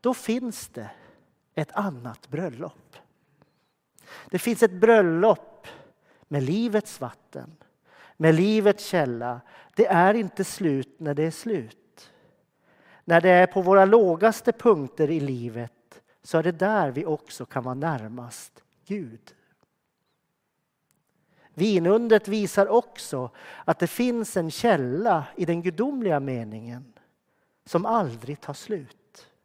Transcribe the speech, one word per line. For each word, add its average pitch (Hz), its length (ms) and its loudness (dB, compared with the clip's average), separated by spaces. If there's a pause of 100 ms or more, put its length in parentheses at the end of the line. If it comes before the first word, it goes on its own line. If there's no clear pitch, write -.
då 247 120 -2
finns 240 540 -8
det 110 220 -16 (640)
ett 156 160 -6
annat 123 580 -8
bröllop. 147 680 -12 (1300)
Det 180 100 -4
finns 240 240 0
ett 208 80 4
bröllop 190 960 2 (600)
med 143 160 -4
livets 208 580 -4
vatten, - 540 -16 (640)
med 160 180 4
livets 202 500 2
källa. 123 560 -4 (340)
Det - 120 4
är 185 260 6
inte 202 300 -4
slut 139 560 -4
när 151 140 -6
det 151 100 -2
är 165 80 -2
slut. - 800 -12 (920)
När 170 180 6
det 185 80 4
är 180 180 8
på 190 140 -2
våra 190 240 8
lågaste 208 680 4
punkter 156 600 0
i 165 80 -2
livet 120 520 -8 (520)
så - 140 -2
är 160 60 2
det 175 80 0
där 185 400 -2
vi 143 140 -6
också 151 400 -8
kan - 180 -8
vara 127 120 -8
närmast 120 880 -10 (220)
Gud. 139 500 -12 (2250)
Vinundret 208 720 2
visar 202 400 0
också 143 640 -4 (360)
att 165 140 0
det 170 80 0
finns 233 500 -4
en 165 140 -4
källa 185 720 0 (120)
i 180 100 -6
den 170 160 -4
gudomliga 190 580 -4
meningen 120 720 -10 (720)
som - 200 -4
aldrig 147 560 -6
tar 143 120 -12
slut. - 720 -16 (180)